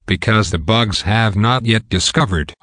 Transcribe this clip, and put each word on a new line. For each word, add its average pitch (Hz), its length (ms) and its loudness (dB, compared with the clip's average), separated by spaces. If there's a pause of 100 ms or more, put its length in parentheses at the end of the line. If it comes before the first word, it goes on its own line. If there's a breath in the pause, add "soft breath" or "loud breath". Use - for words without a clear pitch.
Because 110 440 0
the 87 80 -2
bugs 107 420 0
have 110 340 0
not 113 300 2
yet 110 240 0
discovered 92 720 -2